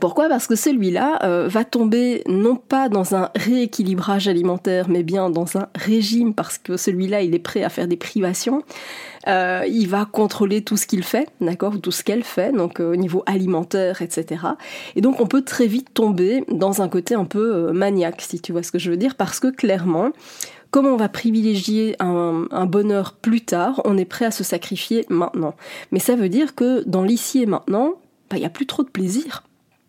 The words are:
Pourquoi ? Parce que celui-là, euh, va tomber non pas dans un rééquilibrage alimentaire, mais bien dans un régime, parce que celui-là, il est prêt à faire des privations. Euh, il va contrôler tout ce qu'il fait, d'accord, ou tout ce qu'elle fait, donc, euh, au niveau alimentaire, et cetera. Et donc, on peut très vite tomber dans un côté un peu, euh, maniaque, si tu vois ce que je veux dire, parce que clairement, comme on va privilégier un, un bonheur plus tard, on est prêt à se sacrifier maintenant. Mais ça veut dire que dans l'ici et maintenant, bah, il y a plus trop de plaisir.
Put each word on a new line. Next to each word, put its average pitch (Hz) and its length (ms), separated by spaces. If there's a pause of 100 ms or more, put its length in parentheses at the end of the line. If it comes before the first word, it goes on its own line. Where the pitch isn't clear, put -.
Pourquoi ? 285 260
Parce 269 180
que 233 80
celui-là, 226 680
euh, 175 260
va 220 160
tomber 233 640
non 208 300
pas 269 340
dans 196 240
un 190 200
rééquilibrage 196 920
alimentaire, 180 640
mais 175 120
bien 185 280
dans 170 260
un 196 180
régime, 220 600
parce - 240
que 180 180
celui-là, 190 460
il 170 120
est 170 40
prêt 190 260
à - 60
faire 175 180
des 170 80
privations. 196 680 (640)
Euh, 185 380
il 214 220
va 196 160
contrôler 208 580
tout 214 140
ce - 100
qu'il 185 160
fait, 254 240 (140)
d'accord, 185 320
ou 208 60
tout 175 120
ce - 140
qu'elle 220 180
fait, 190 300
donc, 185 280
euh, 170 120
au 175 40
niveau 180 280
alimentaire, 185 800
et 170 80
cetera. 165 480 (360)
Et - 60
donc, 254 220
on 220 40
peut 269 140
très 262 260
vite 233 280
tomber 214 540
dans 196 340
un 185 80
côté 180 240
un 202 100
peu, 214 300
euh, 170 180
maniaque, 185 480
si - 220
tu - 100
vois 170 100
ce - 100
que 180 60
je 175 120
veux 175 80
dire, 262 160
parce - 260
que 262 80
clairement, 190 640 (600)
comme 277 160
on 269 100
va 214 120
privilégier 214 920
un, 170 520
un 185 160
bonheur 202 480
plus 226 260
tard, 190 460
on 202 100
est 185 80
prêt 226 220
à 220 60
se 196 120
sacrifier 190 640
maintenant. 170 460 (380)
Mais 190 60
ça 240 160
veut 208 140
dire 262 260
que 247 320
dans 185 180
l'ici 233 360
et 240 60
maintenant, 220 480 (340)
bah, 196 80
il 160 60
y 214 40
a - 40
plus 269 160
trop - 160
de 262 80
plaisir. 208 540 (440)